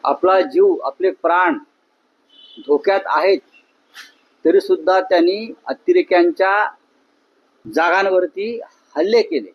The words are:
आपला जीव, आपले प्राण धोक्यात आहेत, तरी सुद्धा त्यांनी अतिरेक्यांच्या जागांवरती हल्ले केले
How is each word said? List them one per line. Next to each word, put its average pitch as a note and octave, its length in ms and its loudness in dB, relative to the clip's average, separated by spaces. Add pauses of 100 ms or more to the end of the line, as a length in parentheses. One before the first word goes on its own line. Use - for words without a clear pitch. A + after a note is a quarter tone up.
आपला F3+ 380 0
जीव, C4 420 2
आपले F3+ 280 -4
प्राण E3+ 460 -2 (1000)
धोक्यात D3 460 0
आहेत, D#3 340 0 (1040)
तरी F#3+ 160 4
सुद्धा F#3 400 0
त्यांनी F#3+ 520 -2 (120)
अतिरेक्यांच्या F3+ 1040 0 (1040)
जागांवरती F#3 840 0 (380)
हल्ले G#3 240 2
केले G#2+ 340 -6